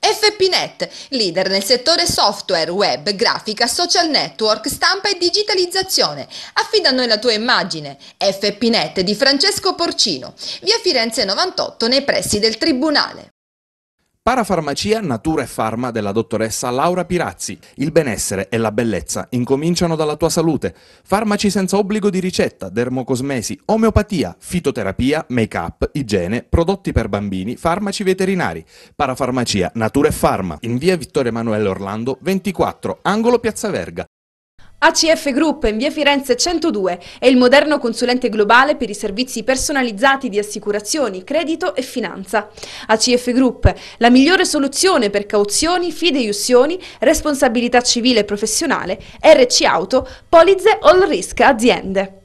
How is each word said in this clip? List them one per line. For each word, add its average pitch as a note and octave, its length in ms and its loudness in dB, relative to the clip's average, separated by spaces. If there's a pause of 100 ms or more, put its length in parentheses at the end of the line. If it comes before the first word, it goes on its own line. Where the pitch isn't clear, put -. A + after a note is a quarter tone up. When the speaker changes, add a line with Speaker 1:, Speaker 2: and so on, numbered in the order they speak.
Speaker 1:
F G#4 300 2
P F#4+ 140 2
net, F3 380 -4 (220)
leader F#3+ 400 -2
nel G3 140 -2
settore E4 420 0
software, G3+ 640 -2
web, F3 460 -2
grafica, G#3 500 -2
social F4 420 0
network, A3+ 600 -2
stampa F#4+ 420 -2
e G4 80 -4
digitalizzazione. F4+ 1080 -2 (260)
Affida G4+ 360 0
a - 20 0
noi B3+ 160 0
la A3 100 0
tua A3+ 160 0
immagine. F3 640 -2 (220)
F G3 340 0
P A3+ 160 0
net F#3+ 320 0
di G3 140 0
Francesco C#4+ 580 0
Porcino, A3+ 600 -4 (260)
via G#4+ 180 0
Firenze B3+ 460 -2
novantotto, A3+ 600 -4
nei C4+ 160 0
pressi - 340 -2
del A3 220 0
Tribunale. C#4+ 680 -2 (960)
Speaker 2:
Parafarmacia G3+ 760 -2
Natura D#3 420 -2
e A2+ 100 -6
Pharma A#2 380 -4
della G#2 200 -4
dottoressa A2 600 -4
Laura E3+ 340 0
Pirazzi. C#3+ 540 -6 (160)
Il C#3 160 -4
benessere G#2+ 580 0
e A#2 80 -2
la A2 140 0
bellezza G#2 580 -4
incominciano D#3 680 0
dalla D3+ 200 -2
tua D#3 160 0
salute. D#3 420 0 (300)
Farmaci G#3 480 0
senza F#3+ 260 0
obbligo G3+ 320 0
di F#3 100 -2
ricetta, F3 500 -4
dermocosmesi, B2 960 -4
omeopatia, G#3 760 0
fitoterapia, C3+ 880 -2
make-up, G#2 640 -2
igiene, G2 480 -2
prodotti E3+ 500 0
per A2+ 160 0
bambini, G2+ 480 -4
farmaci G3 460 -4
veterinari. F#3 640 -2 (300)
Parafarmacia B2 800 -2
Natura A#2+ 320 2
e D#3+ 120 2
Pharma, F#2+ 420 0
in A#2 180 -4
via F3 180 0
Vittorio C3 320 -2
Emanuele A2+ 380 -2
Orlando, G2+ 540 -4
ventiquattro, F3+ 840 -2
angolo A3+ 340 2
Piazza A3 320 -4
Verga. F2 360 -6 (720)
Speaker 3:
A D#4 140 4
C D#4+ 200 2
F D#4 200 0
Group D4 320 0
in G#3+ 140 0
via C4+ 120 0
Firenze C#4+ 460 0
centodue G#3+ 640 -2 (180)
è - 100 0
il C4 100 6
moderno C#4 420 6
consulente B3 500 -2
globale A3+ 460 4
per B3+ 140 -4
i G#3 40 -8
servizi G#3+ 500 -6
personalizzati C4 840 0
di G3 80 -2
assicurazioni, G#3 840 -4
credito D#4+ 500 -2
e - 80 -4
finanza. G#3+ 680 -4 (380)
A A3 100 4
C A#3+ 180 2
F B3 160 0
Group, B3 420 4 (240)
la A#3 140 6
migliore D#4+ 340 6
soluzione C#4 640 2
per G3+ 160 -2
cauzioni, D#4 640 0
fideiussioni, C4 880 2 (220)
responsabilità C4 840 2
civile A#3+ 380 2
e G3+ 60 2
professionale, G#3 760 -2 (200)
R D4 260 8
C - 160 0
Auto, G3 440 0 (200)
polizze F#4 520 6
all F#4 280 6
risk A#3 320 -4
aziende. G#3 840 2